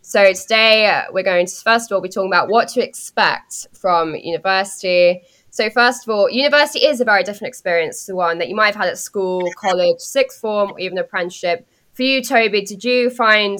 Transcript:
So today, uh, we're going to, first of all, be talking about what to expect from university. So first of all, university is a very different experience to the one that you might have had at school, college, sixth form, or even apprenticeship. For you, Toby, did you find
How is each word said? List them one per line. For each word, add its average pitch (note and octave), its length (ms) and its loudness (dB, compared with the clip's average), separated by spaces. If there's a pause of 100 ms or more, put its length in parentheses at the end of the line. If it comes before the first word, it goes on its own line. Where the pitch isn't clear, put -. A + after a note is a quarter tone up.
So G3 320 4
today, A3 540 4
uh, D#3 160 0 (100)
we're F#3 100 -2
going F3+ 220 2
to, F3+ 100 -10
first A#3 340 0
of G3+ 60 -2
all, F#3 60 0
be F#3 80 -8
talking F#3+ 200 -4
about F3 200 2
what A3+ 200 2
to A#3+ 140 -2
expect - 880 -4
from E3 440 -2
university. F3+ 1080 0 (320)
So G#3+ 160 -2
first A#3+ 380 0
of A3 60 -2
all, G3+ 160 2
university C#4+ 560 0
is C#4 160 2
a A#3+ 40 0
very G3+ 180 4
different G3+ 260 -10
experience E3+ 560 -4
to G3 80 -12
the - 20 -8
one E3+ 220 -2
that E3+ 100 -4
you G3 80 -6
might G#3 180 2
have G#3 120 -4
had - 20 0
at - 100 -4
school, F3+ 600 -4
college, F3+ 420 0
sixth - 400 -4
form, G#3 320 -2
or - 80 -16
even F#3 180 -6
apprenticeship. F3 720 -6 (240)
For B3+ 120 -6
you, C4 200 2
Toby, A3+ 380 2
did G3 240 -10
you B3 240 2
find G#3+ 500 2